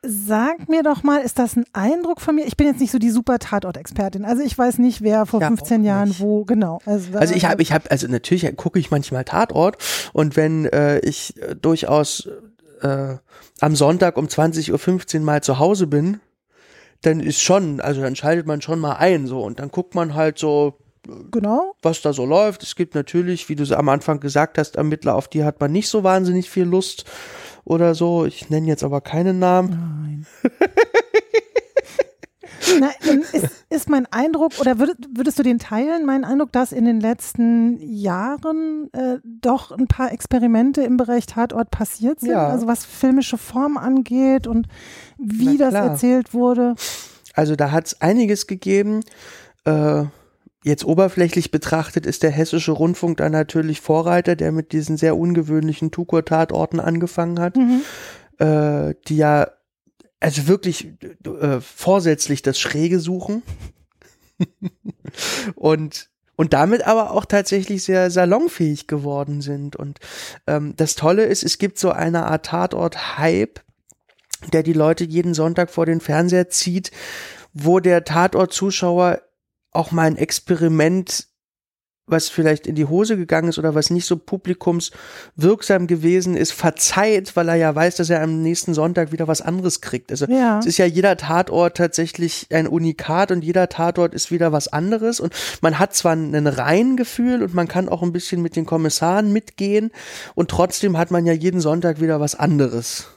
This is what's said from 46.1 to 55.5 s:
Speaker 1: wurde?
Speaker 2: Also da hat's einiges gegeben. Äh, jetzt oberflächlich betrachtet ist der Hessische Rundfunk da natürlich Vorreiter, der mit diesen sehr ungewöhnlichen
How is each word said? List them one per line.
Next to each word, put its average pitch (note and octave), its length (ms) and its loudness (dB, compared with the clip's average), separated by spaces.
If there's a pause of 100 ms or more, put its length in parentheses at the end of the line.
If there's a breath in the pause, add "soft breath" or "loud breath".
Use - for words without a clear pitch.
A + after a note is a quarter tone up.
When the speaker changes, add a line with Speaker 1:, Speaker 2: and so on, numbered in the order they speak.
Speaker 1:
wurde? A#3+ 440 2 (580 loud breath)
Speaker 2:
Also D3+ 220 2
da C#3+ 160 0
hat's D#3+ 280 -2
einiges G#3 460 2
gegeben. G3+ 540 0 (640 loud breath)
Äh, D3+ 400 2 (600 soft breath)
jetzt D3 200 0
oberflächlich F3 680 2
betrachtet D#3+ 560 -2
ist - 160 -4
der D#3+ 80 4
Hessische D#3+ 400 0
Rundfunk E3 460 0
da D#3 120 0
natürlich D#3 520 0
Vorreiter, E3+ 560 2
der D#3+ 160 -2
mit D#3+ 180 -4
diesen D#3 260 -2
sehr D#3+ 220 2
ungewöhnlichen D#3 720 0